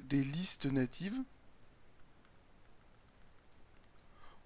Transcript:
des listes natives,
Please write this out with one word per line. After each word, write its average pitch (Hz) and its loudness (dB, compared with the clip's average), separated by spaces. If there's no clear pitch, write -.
des 139 2
listes 151 2
natives, 139 0